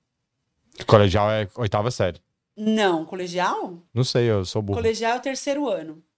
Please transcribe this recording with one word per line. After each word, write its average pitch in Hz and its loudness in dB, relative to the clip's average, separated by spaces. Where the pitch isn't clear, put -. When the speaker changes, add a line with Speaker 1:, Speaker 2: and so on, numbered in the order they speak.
Speaker 1:
Colegial 104 6
é 107 -2
oitava 110 -2
série? 90 -2
Speaker 2:
Não, 208 0
colegial? 185 -4
Speaker 1:
Não 123 2
sei, 120 2
eu 101 2
sou 107 -4
burro. 101 -2
Speaker 2:
Colegial 226 0
é 247 -2
o 247 -6
terceiro 277 -4
ano. 160 -6